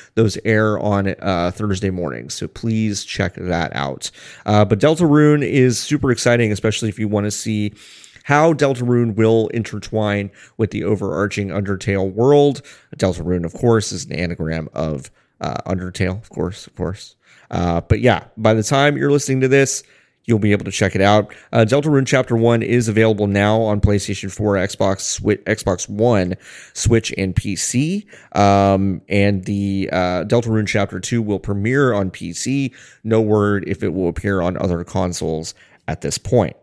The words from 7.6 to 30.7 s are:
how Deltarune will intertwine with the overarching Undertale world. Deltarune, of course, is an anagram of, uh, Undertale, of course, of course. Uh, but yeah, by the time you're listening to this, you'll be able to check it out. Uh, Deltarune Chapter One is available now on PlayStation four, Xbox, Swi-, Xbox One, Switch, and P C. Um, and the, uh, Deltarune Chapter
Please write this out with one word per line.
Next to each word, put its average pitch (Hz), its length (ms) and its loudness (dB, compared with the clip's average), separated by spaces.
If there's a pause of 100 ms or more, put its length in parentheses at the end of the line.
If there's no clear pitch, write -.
how 151 280 4
Deltarune 120 600 0
will 110 400 4
intertwine 104 800 -4 (240)
with 110 160 -2
the 104 100 -4
overarching 98 680 -2
Undertale 95 640 -2
world. 139 480 4 (360)
Deltarune, 87 480 -2
of 82 100 -8
course, 113 380 2
is 98 120 -8
an - 100 -12
anagram 82 600 -4
of, 76 380 -6 (280)
uh, - 240 -6
Undertale, 92 560 -4
of - 100 -20
course, - 360 -6
of - 80 -20
course. 90 400 -8 (380)
Uh, 85 300 0
but - 180 0
yeah, 113 240 2 (120)
by 110 160 4
the 110 120 2
time 143 320 2
you're 143 160 0
listening 135 300 0
to 131 60 2
this, 139 360 2 (400)
you'll 117 140 2
be 101 140 2
able 101 140 0
to 98 40 -8
check 95 240 0
it 92 60 0
out. 104 340 4 (180)
Uh, 113 140 4
Deltarune 139 400 2
Chapter 127 300 0
One 117 260 4
is 117 260 0
available 107 380 2
now 101 360 2
on 104 180 0
PlayStation 101 500 0
four, 104 240 0
Xbox, 95 640 -2
Swi-, - 260 0
Xbox 98 440 -2
One, 104 460 0 (400)
Switch, - 420 0
and 92 180 -4
P 101 220 -4
C. 160 500 -2 (260)
Um, 98 760 4
and 101 380 0
the, 101 440 -2
uh, 90 340 -2
Deltarune 110 440 0
Chapter 98 320 -2